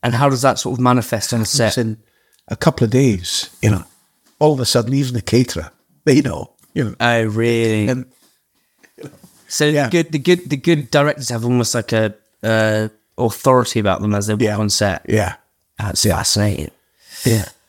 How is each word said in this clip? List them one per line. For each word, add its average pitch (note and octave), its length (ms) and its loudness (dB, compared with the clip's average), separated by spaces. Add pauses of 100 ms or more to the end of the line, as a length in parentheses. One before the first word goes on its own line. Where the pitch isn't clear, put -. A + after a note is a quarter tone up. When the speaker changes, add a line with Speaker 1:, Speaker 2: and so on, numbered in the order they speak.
Speaker 1:
And A#2+ 120 0
how C#3 140 2
does C3 140 0
that C3 160 2
sort A#2+ 200 -6
of - 40 -2
manifest B2 500 0
on A#2 120 0
set? A2+ 240 0
Speaker 2:
It's G2+ 100 -2
in A2 200 -4 (500)
a - 80 -6
couple - 280 0
of A2 60 0
days, A#2 600 0 (120)
you A2 80 4
know, F#2 140 -2 (560)
all D3+ 140 4
of C3 60 -4
a B2 60 -2
sudden, A#2+ 280 0
even C3+ 200 -2
the A2 80 -4
caterer, A2 480 0 (340)
they C3 160 4
know, G2 340 -6 (200)
you D3 100 -2
know. G2+ 140 -6
Speaker 1:
Oh, A#2 260 2
really? A2 640 0
Speaker 2:
And B2+ 180 -4 (1400)
Speaker 1:
So - 180 -2
Speaker 2:
Yeah. D3+ 220 2
Speaker 1:
the - 20 -4 (120)
good, E3 100 -6
the D3+ 60 -2
good, F3 320 0
the D3 60 -2
good D3 340 0
directors C#3+ 380 0
have A#2 160 -4
almost A#2+ 300 2
like A2+ 180 -4
a, A2 220 0 (280)
uh, A2 460 0 (280)
authority B2 600 2
about G2+ 220 0
them G#2 140 -2
as G2+ 120 -2
they G#2+ 80 -2
walk G#2 80 0
Speaker 2:
Yeah. G#2+ 160 0
Speaker 1:
on G#2 120 0
set. G2+ 380 -2
Speaker 2:
Yeah. G#2 260 0 (440)
Speaker 1:
That's - 260 -4
Speaker 2:
Yeah. F#2+ 120 2
Speaker 1:
fascinating. G2+ 540 -2 (540)
Speaker 2:
Yeah. A2 240 0 (200)